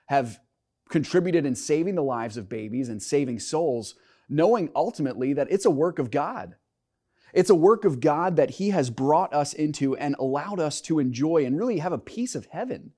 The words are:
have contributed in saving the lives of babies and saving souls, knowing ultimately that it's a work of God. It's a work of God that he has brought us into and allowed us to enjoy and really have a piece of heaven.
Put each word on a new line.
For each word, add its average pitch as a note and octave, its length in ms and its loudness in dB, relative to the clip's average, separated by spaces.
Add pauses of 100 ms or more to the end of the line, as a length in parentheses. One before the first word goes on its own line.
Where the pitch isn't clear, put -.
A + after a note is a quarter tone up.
have B2+ 320 -2 (520)
contributed E3+ 560 2
in B2+ 80 0
saving E3 400 0
the E3 80 -2
lives A#2 340 -4
of G2+ 120 -10
babies A#2 420 -6
and G#2+ 120 -8
saving B2+ 360 0
souls, C3+ 560 -4 (340)
knowing F3 460 2
ultimately C#3 580 -2
that C#3 180 0
it's G3 140 0
a A3 60 6
work E3 280 0
of B2+ 120 -2
God. F3 460 -4 (760)
It's F3+ 160 4
a G3+ 60 8
work G3+ 320 6
of C#3 140 2
God D#3 360 2
that C#3+ 140 4
he G3+ 200 -2
has D3 200 2
brought D3 420 2
us D3 220 0
into D3 420 -2
and C#3+ 220 -4
allowed D3 420 -4
us D3+ 220 -2
to D#3+ 160 0
enjoy C#3 480 2
and C3 100 0
really G#3+ 220 0
have E3+ 140 -4
a D3 40 -2
piece - 380 -8
of B2 120 -8
heaven. - 520 -10